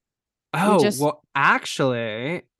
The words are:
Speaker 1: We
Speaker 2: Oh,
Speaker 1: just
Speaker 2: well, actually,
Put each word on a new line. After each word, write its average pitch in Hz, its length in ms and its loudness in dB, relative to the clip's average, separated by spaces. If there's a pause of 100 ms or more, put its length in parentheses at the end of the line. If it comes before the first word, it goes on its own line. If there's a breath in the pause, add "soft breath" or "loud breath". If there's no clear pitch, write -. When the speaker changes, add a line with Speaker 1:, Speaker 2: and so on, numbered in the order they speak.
(520)
Speaker 1:
We 151 100 -4
Speaker 2:
Oh, 202 200 4
Speaker 1:
just 127 180 0
Speaker 2:
well, 147 220 -2 (140)
actually, 135 1080 -2 (180)